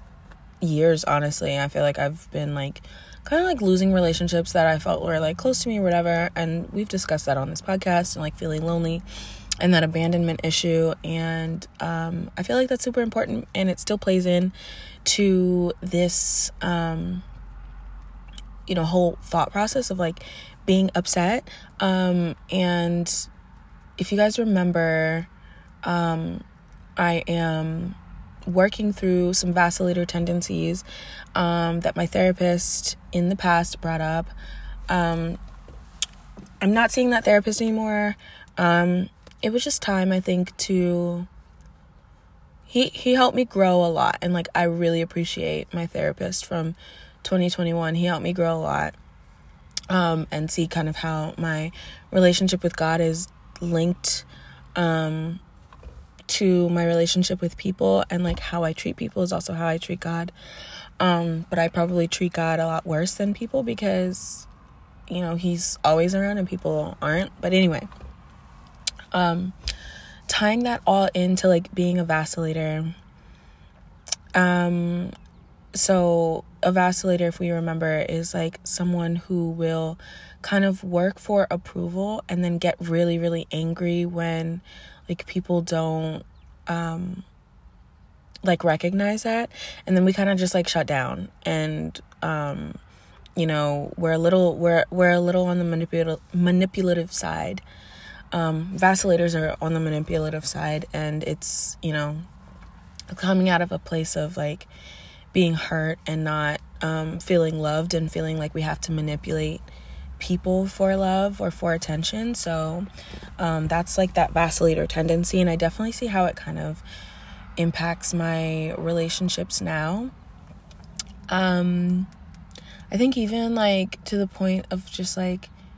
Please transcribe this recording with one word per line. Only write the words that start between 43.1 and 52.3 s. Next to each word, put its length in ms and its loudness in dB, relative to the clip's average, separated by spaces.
helped 220 6
me 80 2
grow 400 4
a 60 2
lot, 320 2
and, 100 0
like, 220 0
I 80 2
really 400 2
appreciate 720 -4
my 100 -4
therapist 640 -4
from 300 -4
twenty 240 2
twenty-one. 460 -2
He 120 0
helped 180 0
me 80 -2
grow 240 0
a 20 -4
lot, 380 -2
um, 440 2
and 180 -4
see 160 0
kind 220 -4
of 80 -6
how 420 -4
my 320 -4
relationship 540 4